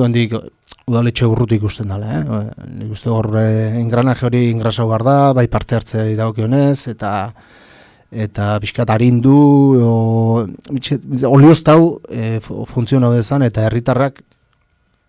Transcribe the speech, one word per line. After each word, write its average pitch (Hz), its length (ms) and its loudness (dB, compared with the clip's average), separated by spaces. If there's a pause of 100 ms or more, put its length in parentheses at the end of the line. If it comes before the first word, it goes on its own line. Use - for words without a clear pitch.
hendik 117 260 0 (560)
udaletxe 120 400 0
urruti 113 320 0
ikusten 104 300 -6
dala, 107 320 -6
eh? 107 500 -8
Nik 104 200 -12
uste 110 180 -8
hor, 110 260 -2
eh, 110 460 0
engranaje 120 440 0
hori 120 240 0
ingrasau 113 380 -2
behar 110 160 -2
da, 139 300 4
bai 123 140 2
parte - 280 -4
hartzea 110 400 -4
dagokionez, 113 720 -2
eta, 104 460 -6 (760)
eta 104 520 -4
pixkat 107 280 -4
arindu, 123 460 4 (480)
o, 113 640 0 (260)
mitxe-, 135 260 -4 (300)
olioztau, 156 720 4 (100)
eh, 113 300 -4
fu-, - 260 -10
funtzio 127 380 -2
hau 120 100 4
dezan, 131 300 0
eta 110 220 0
herritarrak, 120 560 -2 (880)